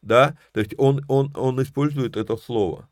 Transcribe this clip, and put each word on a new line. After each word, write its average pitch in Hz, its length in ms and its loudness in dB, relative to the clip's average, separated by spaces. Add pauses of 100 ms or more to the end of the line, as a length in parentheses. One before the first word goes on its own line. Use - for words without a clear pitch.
да? 127 360 4 (160)
То - 60 -4
есть 107 200 -4
он, 139 280 2
он, 139 300 0
он 131 260 -2
использует 139 540 -4
это 110 200 -4
слово. 107 560 -4